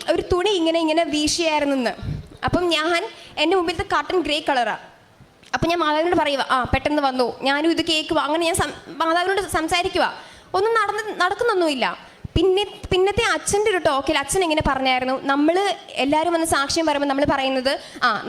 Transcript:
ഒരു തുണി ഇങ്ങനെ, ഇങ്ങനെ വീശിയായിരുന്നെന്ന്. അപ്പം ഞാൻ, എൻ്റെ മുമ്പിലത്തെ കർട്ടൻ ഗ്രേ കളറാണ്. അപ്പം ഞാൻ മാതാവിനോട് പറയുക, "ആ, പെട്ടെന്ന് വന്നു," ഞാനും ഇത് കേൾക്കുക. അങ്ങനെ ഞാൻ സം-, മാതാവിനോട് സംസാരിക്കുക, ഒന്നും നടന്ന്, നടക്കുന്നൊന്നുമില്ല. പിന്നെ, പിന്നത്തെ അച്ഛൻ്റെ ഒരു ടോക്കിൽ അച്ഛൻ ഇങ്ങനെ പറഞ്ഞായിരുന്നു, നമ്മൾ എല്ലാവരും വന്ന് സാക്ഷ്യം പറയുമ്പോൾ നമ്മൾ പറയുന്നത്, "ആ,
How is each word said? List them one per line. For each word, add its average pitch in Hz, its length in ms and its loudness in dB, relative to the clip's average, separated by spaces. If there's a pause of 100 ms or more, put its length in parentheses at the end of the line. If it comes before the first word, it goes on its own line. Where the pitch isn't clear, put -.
(120)
ഒരു 349 220 2
തുണി 359 160 2
ഇങ്ങനെ, 330 300 2
ഇങ്ങനെ 320 240 2
വീശിയായിരുന്നെന്ന്. 294 880 0 (520)
അപ്പം 349 240 2
ഞാൻ, 339 320 0 (360)
എൻ്റെ 330 180 2
മുമ്പിലത്തെ 359 400 -2
കർട്ടൻ 359 320 -2
ഗ്രേ 294 120 -2 (100)
കളറാണ്. 226 340 -2 (680)
അപ്പം 320 160 0
ഞാൻ 349 100 0
മാതാവിനോട് 320 360 2
പറയുക, 285 340 0
"ആ, 254 140 2 (100)
പെട്ടെന്ന് 294 280 2
വന്നു," 254 240 2 (220)
ഞാനും 294 240 2
ഇത് 311 180 0
കേൾക്കുക. 311 300 0
അങ്ങനെ 302 260 0
ഞാൻ 339 100 0
സം-, 302 180 -2 (140)
മാതാവിനോട് 349 540 0 (160)
സംസാരിക്കുക, 349 480 0 (480)
ഒന്നും 415 200 2
നടന്ന്, 427 300 0 (180)
നടക്കുന്നൊന്നുമില്ല. 359 640 0 (500)
പിന്നെ, 381 280 2 (280)
പിന്നത്തെ 403 320 2 (120)
അച്ഛൻ്റെ 403 360 0
ഒരു 370 60 0
ടോക്കിൽ 302 420 0
അച്ഛൻ 320 240 -2
ഇങ്ങനെ 311 240 0
പറഞ്ഞായിരുന്നു, 262 560 0
നമ്മൾ 320 520 2 (280)
എല്ലാവരും 311 300 2
വന്ന് 330 120 0
സാക്ഷ്യം 320 400 0
പറയുമ്പോൾ 285 220 0
നമ്മൾ 277 260 2
പറയുന്നത്, 269 460 0 (240)
"ആ, - 60 4 (200)